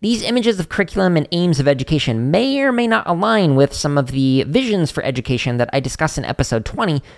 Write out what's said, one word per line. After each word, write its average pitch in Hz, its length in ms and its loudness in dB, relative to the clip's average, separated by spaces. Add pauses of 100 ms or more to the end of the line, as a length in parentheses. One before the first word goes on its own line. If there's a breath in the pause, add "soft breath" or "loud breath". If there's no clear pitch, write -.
These 214 220 -2
images 226 360 0
of 160 100 -6
curriculum 185 460 0
and 151 160 0
aims 170 280 2
of 135 80 0
education 131 640 0
may 269 300 2
or 269 100 2
may 240 160 0
not 226 200 0
align 180 480 2
with 139 160 4
some 143 280 -2
of 127 80 0
the 131 400 0
visions 202 420 0
for - 140 -6
education 123 540 -2
that 120 140 0
I 139 80 0
discuss 135 380 -4
in 143 80 -4
episode 120 400 -2
twenty, 170 380 -2 (140 loud breath)